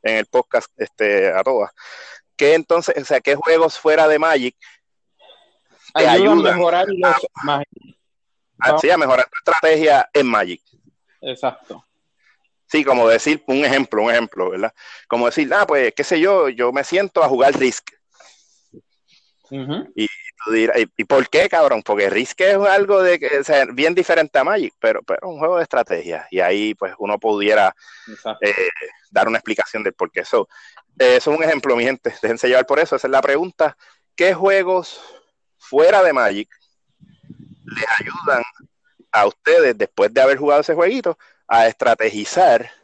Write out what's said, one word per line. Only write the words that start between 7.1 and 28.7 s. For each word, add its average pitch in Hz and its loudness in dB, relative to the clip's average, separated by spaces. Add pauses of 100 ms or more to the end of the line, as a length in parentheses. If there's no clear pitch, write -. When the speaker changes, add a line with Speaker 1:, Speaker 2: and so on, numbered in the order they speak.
Speaker 1:
a, - -8
Speaker 2:
Magic. 143 -4 (920)
Speaker 1:
a, 151 2
sí, 156 2
a 175 4
mejorar 131 2
tu - -18
estrategia 156 2
en 139 2
Magic? 98 -4 (600)
Speaker 2:
Exacto. - -10 (800)
Speaker 1:
Sí, 156 -2
como 127 2
decir, 131 2
un 139 -2
ejemplo, 123 -2
un 117 0
ejemplo, 107 -2
¿verdad? 98 -6 (320)
Como 120 -2
decir, 139 -2
ah, 202 2
pues, 135 0
qué 147 -6
sé 170 -2
yo, 180 2
yo 123 -2
me 139 -4
siento 185 -2
a 143 2
jugar 135 2
Risk. - -4 (1600)
Speaker 2:
Ujú. 139 -10
Speaker 1:
Y 110 -6 (360)
tú 110 -8
dirás, 113 0
¿y, 110 -4
y 110 -6
por 131 0
qué, 190 0
cabrón? 139 0
Porque 104 0
Risk 113 -6
es 196 2
algo 196 2
de 175 2
que, 143 -2
o 139 -4
sea, 139 2
bien 156 -2
diferente 165 0
a 131 0
Magic, 180 -4
pero, 110 0
pero - -8
un 160 -14
juego 170 0
de 165 -2
estrategia. 85 -6
Y 92 -2
ahí, 101 -2
pues, 92 -10
uno 104 -6
pudiera, 104 0 (360)
Speaker 2:
Exacto. - -10
Speaker 1:
eh, 95 -2 (420)